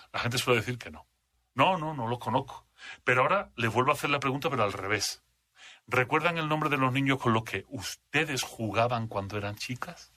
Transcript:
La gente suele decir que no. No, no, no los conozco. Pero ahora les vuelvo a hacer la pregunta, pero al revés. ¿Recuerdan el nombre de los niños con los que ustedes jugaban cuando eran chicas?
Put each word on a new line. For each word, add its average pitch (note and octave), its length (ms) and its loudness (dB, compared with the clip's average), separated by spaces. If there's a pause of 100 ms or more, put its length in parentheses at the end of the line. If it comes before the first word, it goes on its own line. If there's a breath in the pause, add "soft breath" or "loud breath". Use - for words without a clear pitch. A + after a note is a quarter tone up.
(140 loud breath)
La - 60 -4
gente A#2+ 180 -2
suele B2 220 4
decir B2 180 -4
que - 140 -14
no. - 160 -20 (460)
No, F3 240 4
no, D#3 160 -4
no C3 140 -4
los A#2+ 120 -2
conozco. - 480 -4 (360 loud breath)
Pero B2+ 180 4
ahora F3+ 340 2
les A#2 160 0
vuelvo B2+ 200 4
a - 20 2
hacer D3 160 -2
la C#3+ 100 2
pregunta, C3+ 300 -2
pero A#2+ 140 2
al G2 100 0
revés. G2 500 -4 (640 loud breath)
¿Recuerdan D3 500 2
el D#3 120 -2
nombre D3+ 200 2
de D3 80 2
los C3 140 2
niños C3+ 260 2
con A#2+ 160 2
los A2+ 100 2
que G2 260 -8
ustedes C#3+ 760 -4
jugaban A2+ 640 0
cuando G2+ 300 -6
eran G2+ 180 -6
chicas? - 600 -10